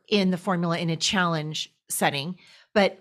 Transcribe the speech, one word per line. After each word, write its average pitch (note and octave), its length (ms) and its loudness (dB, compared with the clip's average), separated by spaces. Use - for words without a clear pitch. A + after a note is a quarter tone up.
in F#3+ 240 2
the F3+ 60 0
formula F3 420 0
in E3+ 100 -2
a E3 80 0
challenge D#3+ 720 -2
setting. D3+ 500 -2
But F#3+ 280 4